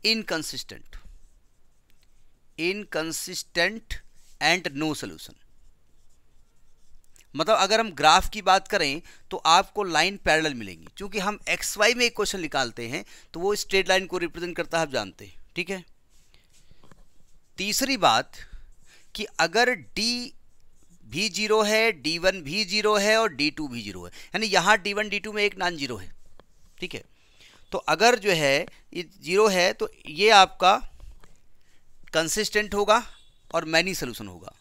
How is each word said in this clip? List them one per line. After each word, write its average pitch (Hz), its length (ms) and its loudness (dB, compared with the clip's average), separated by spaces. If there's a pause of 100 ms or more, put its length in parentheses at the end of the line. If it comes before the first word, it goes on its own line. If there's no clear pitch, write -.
Inconsistent, 175 920 -4 (1600)
inconsistent 175 1300 -4 (480)
and 170 320 2
no 156 200 -2
solution। - 400 -12 (2000)
मतलब 165 240 2
अगर 196 220 2
हम 226 120 0
ग्राफ 156 380 6
की 214 140 -8
बात 190 240 4
करें 160 340 0 (300)
तो 185 60 -6 (100)
आपको 185 360 4
लाइन 180 420 2
पैरेलल 156 280 2
मिलेंगी, 95 340 -12 (100)
क्योंकि 202 220 -8
हम 202 200 -4 (100)
एक्स - 280 -4
वाई 220 160 4
में 247 120 0
इक्वेशन 214 340 -2
निकालते 131 500 -6
हैं 165 140 -8 (300)
तो 160 60 -12
वो 202 160 0
स्ट्रेट 190 340 -2
लाइन 190 160 2
को 180 120 -6
रिप्रेजेंट 170 400 -6
करता 165 200 -4
है, 165 60 2
आप 147 80 -6
जानते 104 340 -6
हैं, - 180 -18 (120)
ठीक 175 140 -6
है। 185 140 -8 (1700)
तीसरी 247 420 -2
बात 135 380 2 (800)
कि 214 100 -6 (140)
अगर 180 320 2
डी 233 640 -6 (680)
भी 143 260 -4
ज़ीरो 214 340 0
है, 220 300 2
डी 156 240 -6
वन 185 240 0
भी 165 240 -4
ज़ीरो 208 320 0
है 214 200 4
और 220 160 0
डी 143 180 -2
टू 151 160 -10
भी 120 160 -10
ज़ीरो 92 220 -12
है, 90 60 -16
यानी - 360 -6
यहाँ 190 300 4
डी 202 160 -4
वन, 208 160 -2
डी 202 100 -4
टू 208 140 -10
में 208 100 0
एक 202 120 0
non-zero 156 460 -4
है, 110 100 -12 (680)
ठीक - 140 -10
है। 104 100 -12 (680)
तो - 60 -4 (120)
अगर 226 300 6
जो 196 120 0
है 151 340 2 (280)
ये 165 160 -10 (120)
ज़ीरो 185 280 4
है 185 240 4
तो 143 160 -6 (180)
ये 170 240 2
आपका 190 440 8 (1400)
कंसिस्टेंट 196 600 0
होगा 208 280 4 (480)
और 165 160 -2
many 170 280 2
सॉल्यूशन 113 320 -8
होगा 90 340 -16